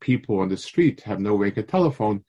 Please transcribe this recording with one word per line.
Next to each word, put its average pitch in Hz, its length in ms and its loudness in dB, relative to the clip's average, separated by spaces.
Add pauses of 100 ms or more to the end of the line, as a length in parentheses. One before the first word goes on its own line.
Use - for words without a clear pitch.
people 110 400 -2
on 95 80 0
the 95 80 -2
street - 460 0
have 98 180 -6
no 104 160 2
way 101 160 0
to 107 100 -4
telephone, 110 680 0